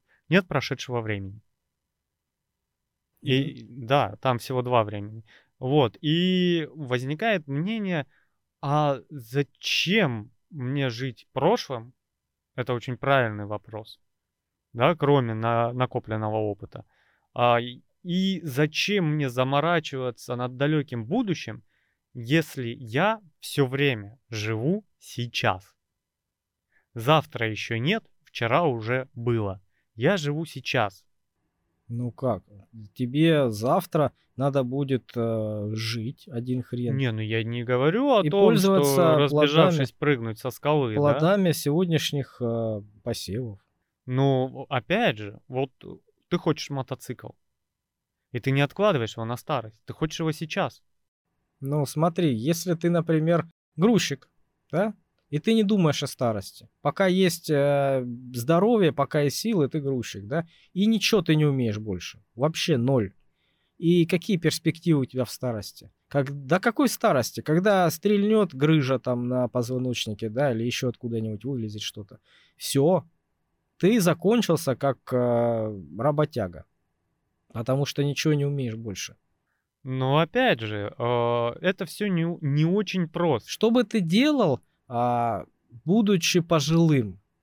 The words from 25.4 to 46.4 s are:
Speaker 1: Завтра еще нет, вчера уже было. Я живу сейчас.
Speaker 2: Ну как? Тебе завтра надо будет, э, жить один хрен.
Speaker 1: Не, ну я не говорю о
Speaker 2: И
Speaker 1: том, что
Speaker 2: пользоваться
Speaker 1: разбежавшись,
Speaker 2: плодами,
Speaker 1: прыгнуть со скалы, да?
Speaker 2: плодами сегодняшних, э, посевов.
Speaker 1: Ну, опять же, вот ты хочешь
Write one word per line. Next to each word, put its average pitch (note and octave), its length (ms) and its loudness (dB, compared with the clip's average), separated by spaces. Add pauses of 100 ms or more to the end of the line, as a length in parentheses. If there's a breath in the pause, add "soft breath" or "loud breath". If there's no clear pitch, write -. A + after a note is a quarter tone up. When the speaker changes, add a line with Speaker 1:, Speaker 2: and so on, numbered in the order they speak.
Speaker 1:
Завтра A#2+ 540 0
еще A2 300 -6
нет, E3+ 260 -2 (200)
вчера B2 400 0
уже B2+ 500 -2
было. A2 460 -2 (340)
Я D3 220 0
живу D3 280 -4
сейчас. B2+ 580 -4 (840)
Speaker 2:
Ну A#2 240 -6
как? A2+ 300 -4 (520)
Тебе C#3+ 560 2
завтра C#3 600 0 (240)
надо C3+ 280 0
будет, C3+ 520 -4
э, G#2+ 580 -2
жить A2+ 540 -8
один B2 340 -4
хрен. B2 340 -4
Speaker 1:
Не, C3 160 0
ну G#2+ 80 -4
я A2 240 -2
не A#2+ 200 -6
говорю D#3 520 2
о G3 60 4
Speaker 2:
И D3+ 80 0
Speaker 1:
том, G3+ 280 6
что G3 120 4
Speaker 2:
пользоваться D#3 460 4
Speaker 1:
разбежавшись, D3 760 4
Speaker 2:
плодами, - 60 -20
Speaker 1:
прыгнуть A#2 400 0
со C3 120 -6
скалы, C#3 500 0
да? - 0 -
Speaker 2:
плодами D#3+ 520 4
сегодняшних, D3 880 -2
э, A2+ 420 -4 (200)
посевов. A2 580 -6 (460)
Speaker 1:
Ну, C3 640 0
опять D#3+ 500 0
же, G#2 300 -12
вот C3 220 -4 (580)
ты F3 100 -2
хочешь - 320 -2